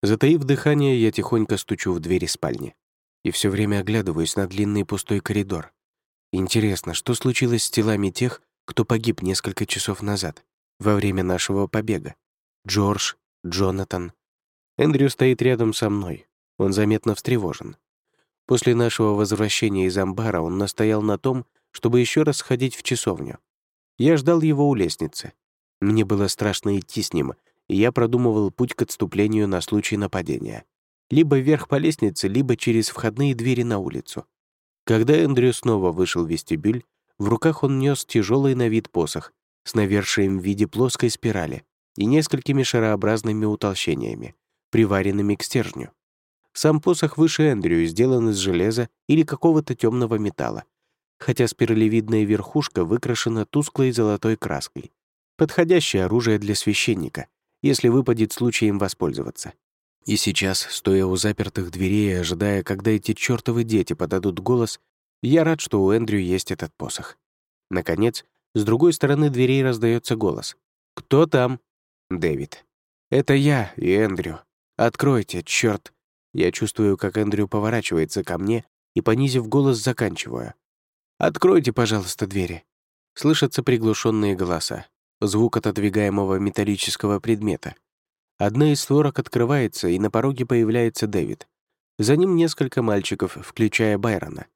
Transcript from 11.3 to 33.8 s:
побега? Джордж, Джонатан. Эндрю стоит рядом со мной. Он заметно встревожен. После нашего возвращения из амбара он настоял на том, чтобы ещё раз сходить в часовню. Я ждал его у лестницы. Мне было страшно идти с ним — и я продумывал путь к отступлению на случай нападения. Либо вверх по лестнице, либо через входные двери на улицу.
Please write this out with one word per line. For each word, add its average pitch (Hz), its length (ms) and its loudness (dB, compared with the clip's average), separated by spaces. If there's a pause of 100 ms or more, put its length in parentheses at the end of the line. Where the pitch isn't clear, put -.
побега? 104 480 -4 (500)
Джордж, 101 480 0 (320)
Джонатан. 92 680 -4 (640)
Эндрю 143 300 2
стоит 127 320 2
рядом 120 320 2
со 110 160 -2
мной. 98 380 -6 (320)
Он 98 140 0
заметно 107 420 0
встревожен. 101 640 -4 (680)
После 123 280 2
нашего 113 400 2
возвращения 101 720 0
из 90 100 -2
амбара 95 440 -2
он 87 180 -4
настоял 107 440 0
на 107 160 0
том, 131 280 -4 (240)
чтобы 123 300 2
ещё 156 240 2
раз 147 140 0
сходить 127 360 -2
в - 80 -16
часовню. 92 560 -4 (580)
Я 156 200 4
ждал 160 240 2
его 147 280 2
у 139 60 2
лестницы. 82 600 -4 (460)
Мне 107 240 2
было 101 220 0
страшно 101 540 -2
идти - 220 -8
с - 100 -6
ним — 71 220 -2 (340)
и 98 80 0
я 113 160 4
продумывал 117 580 2
путь - 240 -4
к - 80 -2
отступлению 104 680 0
на 92 120 -2
случай 104 360 -2
нападения. 80 680 -4 (460)
Либо 147 280 6
вверх 135 300 0
по 143 80 0
лестнице, 139 520 0
либо 123 280 0
через 113 320 0
входные 127 460 -2
двери 120 280 -2
на 117 160 -2
улицу. 78 480 -8 (580)